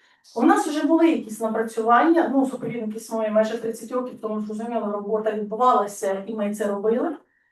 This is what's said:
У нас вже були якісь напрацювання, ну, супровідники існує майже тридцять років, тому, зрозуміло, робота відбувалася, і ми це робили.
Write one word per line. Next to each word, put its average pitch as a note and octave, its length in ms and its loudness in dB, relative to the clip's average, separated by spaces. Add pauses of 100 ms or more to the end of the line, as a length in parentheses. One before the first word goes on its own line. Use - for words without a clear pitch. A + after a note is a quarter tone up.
(360)
У A#3 80 0
нас F#4+ 240 6
вже D4 200 -2
були E4 220 6
якісь - 300 -2
напрацювання, A3+ 920 2
ну, C4+ 120 4
супровідники A3 520 -6
існує A3 340 -4
майже A3 260 2
тридцять A3+ 340 -8
років, B3+ 300 -6
тому, G#3+ 200 -4
зрозуміло, G#3+ 500 -4
робота G#3+ 400 -2
відбувалася, G#3 920 0
і A3+ 80 -8
ми G#3 220 -2
це G#3 120 -2
робили. A3+ 480 0 (360)